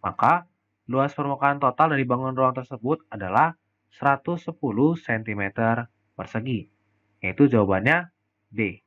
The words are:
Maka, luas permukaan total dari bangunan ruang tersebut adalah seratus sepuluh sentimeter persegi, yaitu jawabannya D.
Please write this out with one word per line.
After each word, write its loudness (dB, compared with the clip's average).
Maka, 0
luas 0
permukaan 0
total 2
dari 0
bangunan -2
ruang 2
tersebut -6
adalah 2
seratus -2
sepuluh 0
sentimeter -2
persegi, -6
yaitu 2
jawabannya 2
D. -6